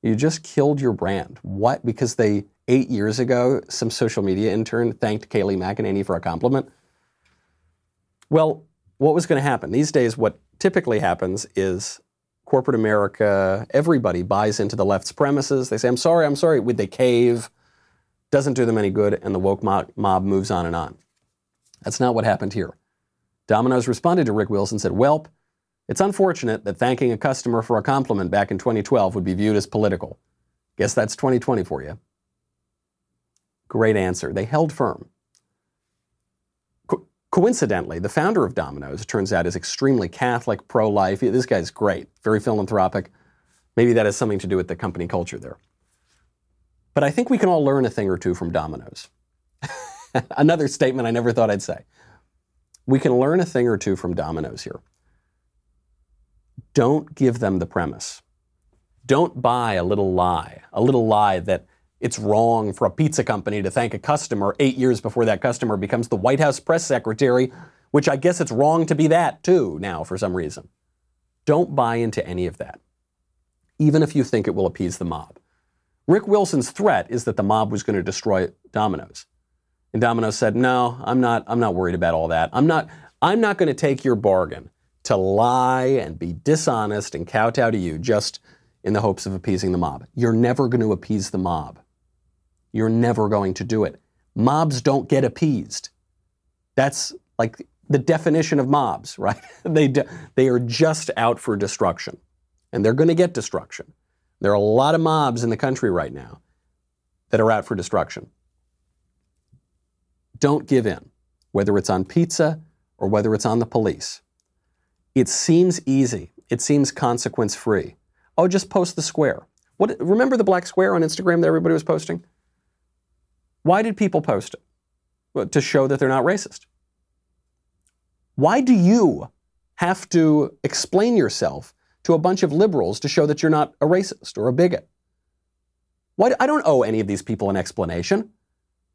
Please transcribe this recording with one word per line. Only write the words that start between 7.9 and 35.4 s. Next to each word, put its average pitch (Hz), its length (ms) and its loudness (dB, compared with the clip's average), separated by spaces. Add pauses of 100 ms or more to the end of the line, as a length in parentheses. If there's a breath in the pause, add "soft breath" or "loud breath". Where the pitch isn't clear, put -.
Well, 156 360 2 (340)
what 151 160 2
was 170 100 0
gonna 143 160 2
happen? 131 300 -2
These 143 200 0
days, 120 280 2
what 110 200 0 (200)
typically 151 400 0
happens 92 480 -2 (100)
is 95 420 -4 (460)
corporate 131 300 0
America, 104 960 0
everybody 123 520 2
buys 104 380 0
into 101 160 -2
the 95 80 0
left's 98 280 0
premises. 139 580 0
They 110 80 -2
say, 123 100 0
"I'm 123 80 2
sorry, 165 300 2
I'm 143 100 -2
sorry." 156 240 2
Would 113 160 -2
they 101 100 -2
cave? 120 640 2 (800)
Doesn't 139 240 0
do 120 120 2
them 113 120 2
any 101 120 0
good, 101 320 0
and 101 100 -4
the 95 60 -2
woke 98 240 0
mo-, 98 320 0
mob 95 300 0
moves 98 260 0
on 87 160 -2
and 85 80 -4
on. 82 240 -8 (840)
That's 110 180 -8
not 123 160 2
what - 80 0
happened 98 280 -2
here. 98 240 -6 (680)
Domino's 123 400 2
responded 170 400 0
to 107 60 0
Rick 107 180 0
Wilson 101 240 -2
and 104 60 -4
said, 95 100 -2
"Welp, 139 360 2 (640)
it's - 120 -6
unfortunate 185 640 0
that 98 120 -6
thanking 123 360 0
a 107 40 -2
customer 120 460 -2
for 113 160 0
a 98 40 -2
compliment 117 500 -2
back 101 180 0
in 98 80 -4
twenty 113 240 -2
twelve 101 320 0
would 98 80 -4
be 90 120 -2
viewed 104 200 0
as 98 140 0
political. 101 500 -2 (580)
Guess 104 180 -2
that's 110 200 -2
twenty 127 240 0
twenty 120 240 -2
for 76 180 -8
you." 73 200 -14 (1700)
Great 110 280 2
answer. 90 360 -2
They 101 140 -4
held 151 260 0
firm. - 380 -6 (1800)